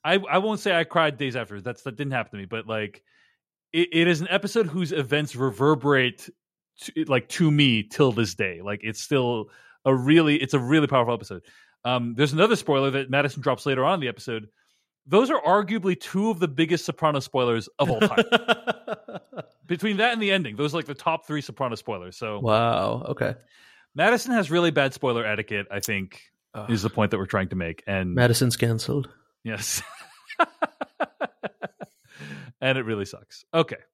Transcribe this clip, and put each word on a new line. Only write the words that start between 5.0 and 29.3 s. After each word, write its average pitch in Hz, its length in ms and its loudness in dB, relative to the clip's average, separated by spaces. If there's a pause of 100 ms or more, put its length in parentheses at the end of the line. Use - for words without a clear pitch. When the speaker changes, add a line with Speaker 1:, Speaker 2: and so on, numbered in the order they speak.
Speaker 1:
reverberate 135 920 2 (540)
to, - 240 -6
like, 131 240 0
to 160 200 2
me 131 340 4
till 131 280 2
this 101 220 0
day. 90 280 -4
Like, 101 200 -6
it's 107 180 -8
still 120 460 0 (400)
a 135 80 6
really, 147 420 6
it's 135 160 -2
a 143 60 2
really 143 280 4
powerful 120 280 2
episode. 104 280 -10 (420)
Um, 120 320 -2
there's 143 180 2
another 208 220 4
spoiler 139 340 2
that 135 180 -4
Madison 139 320 0
drops 127 240 0
later 131 200 0
on 175 100 2
in 175 60 -4
the 127 80 -4
episode. 110 400 -8 (580)
Those 220 240 4
are 302 120 2
arguably 185 560 2
two 208 320 -2
of 180 80 -2
the 175 80 0
biggest 156 380 0
Soprano 151 360 0
spoilers 120 480 0 (100)
of - 120 2
all - 100 0
time. 220 260 4
Speaker 2:
<laughs> - 1400 -4
Speaker 1:
Between 196 300 -2
that 233 160 2
and 226 100 -4
the 196 80 0
ending, 156 260 0
those 147 180 -2
are, - 20 -2
like, 160 100 -4
the 143 80 -10
top 160 320 -4
three 151 140 -4
Soprano 123 340 -6
spoilers. 92 420 -10
So 107 240 -6
Speaker 2:
Wow. 117 680 0
Okay. 117 260 -4 (600)
Speaker 1:
Madison 226 380 2
has 190 180 0
really 170 200 4
bad 135 240 0
spoiler 117 320 -2
etiquette, 104 440 -4
I 98 100 -6
think, 98 400 -6 (340)
Speaker 2:
Ugh. 110 160 -10
Speaker 1:
is 110 120 0
the 113 80 -2
point 107 200 0
that 104 80 0
we're 95 80 -4
trying 95 220 0
to 95 80 -6
make. 85 300 -6
And 92 280 -2
Speaker 2:
Madison's 120 440 4
canceled. 123 500 -2 (340)